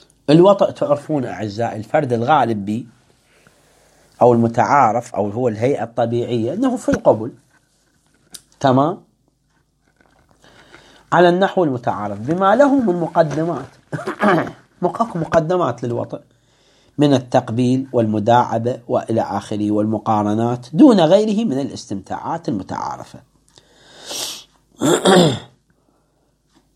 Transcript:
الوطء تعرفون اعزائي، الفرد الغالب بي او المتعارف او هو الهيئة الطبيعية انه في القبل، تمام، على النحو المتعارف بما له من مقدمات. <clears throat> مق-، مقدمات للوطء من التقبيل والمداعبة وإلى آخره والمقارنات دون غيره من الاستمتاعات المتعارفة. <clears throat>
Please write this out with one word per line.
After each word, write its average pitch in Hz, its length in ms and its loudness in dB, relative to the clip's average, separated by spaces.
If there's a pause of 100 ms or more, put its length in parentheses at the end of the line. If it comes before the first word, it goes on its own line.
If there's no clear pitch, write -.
(300)
الوطء 190 420 6
تعرفون 143 540 -4
اعزائي، 101 520 -8
الفرد 123 360 -2
الغالب 117 520 0
بي 107 220 -6 (1300)
او 120 120 6
المتعارف 117 800 0
او 104 140 -4
هو 120 180 -4
الهيئة 113 360 -2
الطبيعية 117 680 -4
انه 247 240 -2
في - 120 -4
القبل، 123 420 0 (1300)
تمام، 139 440 0 (2000)
على 170 160 6
النحو 185 340 0
المتعارف 104 560 -4
بما 185 360 0
له 269 200 4
من 202 240 0
مقدمات. 160 680 -2 (640)
<clears throat> - 540 -4
مق-، 202 320 -4
مقدمات 160 680 -2
للوطء 117 380 -8 (760)
من 143 160 4
التقبيل 127 800 0
والمداعبة 113 960 0
وإلى 110 340 -2
آخره 104 500 -4
والمقارنات 107 1000 -2
دون 214 260 6
غيره 208 460 2
من 135 140 -2
الاستمتاعات 107 920 -8
المتعارفة. - 680 -8 (1600)
<clears throat> 269 720 2 (1200)